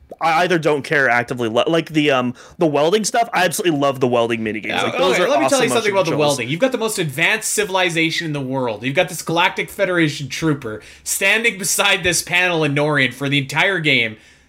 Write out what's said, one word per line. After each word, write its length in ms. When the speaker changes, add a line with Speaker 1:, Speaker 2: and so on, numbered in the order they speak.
Speaker 1:
I 240
either 160
don't 240
care 220
or 40
actively 380
lo-, 180
like, 260
the, 200
um, 240
the 100
welding 380
stuff. 280
I 120
absolutely 340
love 220
the 80
welding 320
minigames. 240
Speaker 2:
Yeah, 180
Speaker 1:
Like, 140
those 180
Speaker 2:
okay, 80
Speaker 1:
are 60
Speaker 2:
let 100
me 80
tell 120
Speaker 1:
awesome 40
Speaker 2:
you 60
something 240
Speaker 1:
motion 0
Speaker 2:
about 120
the 60
Speaker 1:
controls. 200
Speaker 2:
welding. 180
You've 100
got 140
the 40
most 220
advanced 540
civilization 760
in 60
the 80
world. 420
You've 120
got 120
this 140
Galactic 480
Federation 580
trooper 540
standing 520
beside 460
this 180
panel 440
in 100
Norian 380
for 160
the 80
entire 420
game. 380